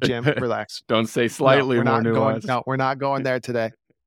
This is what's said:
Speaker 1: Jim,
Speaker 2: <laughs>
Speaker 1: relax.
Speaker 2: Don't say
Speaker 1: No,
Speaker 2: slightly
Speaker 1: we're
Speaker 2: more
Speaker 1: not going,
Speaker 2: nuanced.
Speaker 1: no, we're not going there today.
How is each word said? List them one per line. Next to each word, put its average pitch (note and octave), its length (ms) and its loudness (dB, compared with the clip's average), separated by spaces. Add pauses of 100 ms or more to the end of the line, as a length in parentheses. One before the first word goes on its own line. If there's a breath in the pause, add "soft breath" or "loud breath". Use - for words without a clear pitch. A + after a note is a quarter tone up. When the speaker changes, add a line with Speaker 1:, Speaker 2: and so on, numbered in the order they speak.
Speaker 1:
Jim, A#2+ 220 0
Speaker 2:
<laughs> C#3+ 160 0
Speaker 1:
relax. G#2+ 460 -6
Speaker 2:
Don't A2+ 200 2
say B2 160 0
Speaker 1:
No, A#2 60 2
Speaker 2:
slightly C3+ 480 4
Speaker 1:
we're A#2 60 2
Speaker 2:
more C3 180 2
Speaker 1:
not A2+ 120 0
going, A2 240 2
Speaker 2:
nuanced. A2 80 -10
Speaker 1:
no, B2 220 -2
we're C3 100 -2
not C3 220 -2
going C#3 240 -4
there B2+ 160 -2
today. A2+ 320 -4 (360)